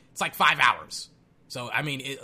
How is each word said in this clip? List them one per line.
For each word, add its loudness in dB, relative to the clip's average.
it's -6
like -4
five 4
hours. 0
So, -10
I 0
mean, -6
it, -10